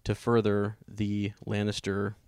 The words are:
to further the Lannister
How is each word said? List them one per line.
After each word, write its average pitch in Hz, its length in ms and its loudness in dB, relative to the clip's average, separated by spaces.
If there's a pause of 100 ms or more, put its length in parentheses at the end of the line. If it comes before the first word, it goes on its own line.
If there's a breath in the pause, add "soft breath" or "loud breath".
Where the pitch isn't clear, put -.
to 104 100 0
further 104 640 2 (100)
the 104 460 -2 (120)
Lannister 104 680 -2 (120)